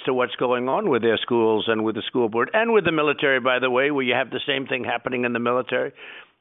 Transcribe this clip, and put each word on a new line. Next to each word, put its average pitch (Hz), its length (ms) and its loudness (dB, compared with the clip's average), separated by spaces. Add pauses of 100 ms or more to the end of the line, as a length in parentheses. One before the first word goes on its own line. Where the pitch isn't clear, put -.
to 139 80 0
what's 123 220 -2
going 123 340 0
on 190 200 0
with 120 120 2
their 113 160 2
schools 110 500 2
and 110 160 0
with 110 120 -2
the 107 100 -6
school 120 240 0
board 117 240 -2
and 226 200 2
with 202 120 4
the 170 60 2
military, 147 480 2
by 127 180 2
the 127 120 0
way, 127 200 2
where 139 140 0
you 123 100 0
have 123 160 0
the 131 160 -6
same 135 220 -2
thing 127 160 -4
happening 123 420 -4
in 120 80 -2
the 120 60 -2
military. 127 520 -2 (500)